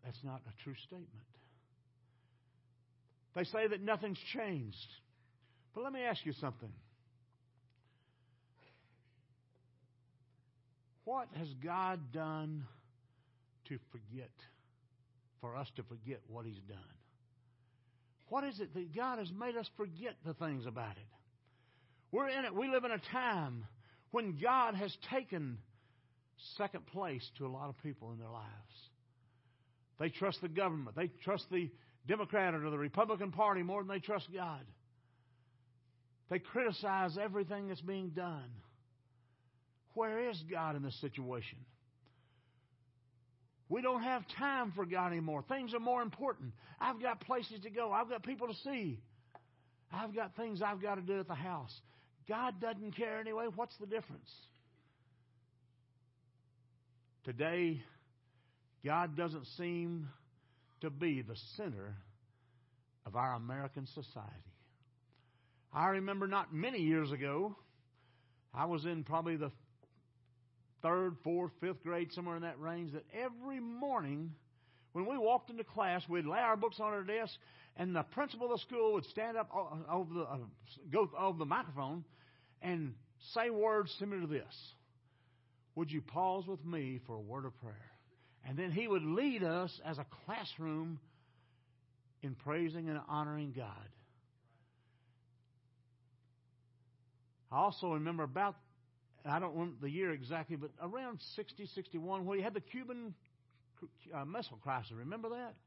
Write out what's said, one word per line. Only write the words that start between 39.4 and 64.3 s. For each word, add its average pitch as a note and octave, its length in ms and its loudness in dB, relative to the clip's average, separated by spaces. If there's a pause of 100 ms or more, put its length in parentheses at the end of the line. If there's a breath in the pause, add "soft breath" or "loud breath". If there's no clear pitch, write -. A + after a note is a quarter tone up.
Where A3+ 340 2
is F3+ 220 -4
God D#3+ 240 0
in C#3+ 80 -2
this C3+ 180 -4
situation? B2+ 580 -4 (2000 soft breath)
We A3+ 140 2
don't B3+ 200 4
have B3+ 200 2 (160)
time B3+ 360 2
for F#3+ 100 2
God F3+ 280 2
anymore. D#3 360 0
Things B3+ 260 0
are A#3 60 2
more B3 220 4
important. G#3+ 500 -2 (280 loud breath)
I've A#3+ 200 2
got A#3+ 200 0
places A3 420 0
to A3 80 -8
go. A3 220 2
I've A3+ 180 4
got A3+ 140 -2
people A#3+ 240 -2
to A3 60 -2 (100)
see. G3+ 360 0 (920 loud breath)
I've G#3+ 220 -4
got G#3+ 220 0
things A3 240 -2
I've G3+ 220 2
got G3+ 140 2
to F#3 60 -2
do G3 180 2
at F3 80 -4
the F3+ 60 -2
house. D3+ 380 -4 (560 soft breath)
God A3+ 320 0
doesn't G#3+ 360 -2
care A3 240 0
anyway. A3 340 0
What's A#3 240 -4
the G3+ 80 -8
difference? G3 420 -4 (3000 soft breath)
Today, D#3+ 580 2 (1040 loud breath)
God D#3 320 4
doesn't D#3 300 0 (100)
seem E3+ 520 0 (720 loud breath)
to D#3+ 100 -2
be C#3+ 320 2
the A2 140 -6 (200)
center G#2 380 -4 (1120 soft breath)
of G#2 80 -10
our B2+ 200 2
American C3+ 520 -4
society. G2+ 680 -12 (1200 soft breath)